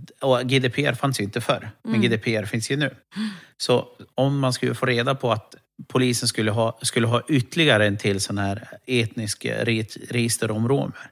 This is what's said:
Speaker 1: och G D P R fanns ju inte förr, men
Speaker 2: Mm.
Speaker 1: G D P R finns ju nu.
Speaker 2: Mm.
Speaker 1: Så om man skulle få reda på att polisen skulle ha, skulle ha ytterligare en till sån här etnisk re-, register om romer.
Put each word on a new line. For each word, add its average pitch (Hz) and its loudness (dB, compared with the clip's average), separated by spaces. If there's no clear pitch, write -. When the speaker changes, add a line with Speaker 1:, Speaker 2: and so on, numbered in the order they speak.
Speaker 1:
och 127 4
G 131 4
D 127 2
P 143 0
R 131 2
fanns 135 -2
ju 104 -2
inte 107 -4
förr, 107 -2
men 220 -2
Speaker 2:
Mm. 220 4
Speaker 1:
G 190 4
D 117 2
P 113 -2
R 104 -2
finns 113 -6
ju 139 0
nu. 143 -2
Speaker 2:
Mm. 214 -4
Speaker 1:
Så - 0
om 139 2
man 131 2
skulle 123 -2
få 127 -4
reda 127 0
på 123 -2
att - -4
polisen 123 0
skulle 110 0
ha, 113 0
skulle 113 0
ha 117 2
ytterligare 135 4
en 101 0
till 98 0
sån 104 -4
här 98 -2
etnisk 113 -2
re-, 113 -2
register 113 0
om 110 0
romer. - -2